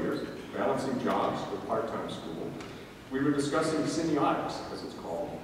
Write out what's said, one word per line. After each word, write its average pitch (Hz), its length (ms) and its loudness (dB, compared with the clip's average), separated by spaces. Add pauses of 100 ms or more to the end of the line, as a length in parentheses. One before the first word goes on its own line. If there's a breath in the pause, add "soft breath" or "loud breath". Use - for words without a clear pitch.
years, - 260 0 (280)
balancing - 480 2
jobs - 380 2 (100)
with 98 160 -4
part-time 107 440 0
school. - 400 -6 (600 loud breath)
We 131 100 0
were 147 120 6
discussing 156 480 4
semiotics, 147 920 2
as - 120 -8
it's - 100 -8
called, - 500 -4